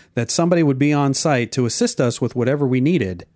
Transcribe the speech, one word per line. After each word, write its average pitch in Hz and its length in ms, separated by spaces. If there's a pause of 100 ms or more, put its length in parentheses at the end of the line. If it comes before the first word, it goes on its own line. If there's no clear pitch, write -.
(140)
that 120 160
somebody 170 320
would 139 160
be 143 140
on 139 220
site 127 380
to 123 140
assist 233 340
us 120 200
with 120 140
whatever 131 320
we 127 140
needed. 120 560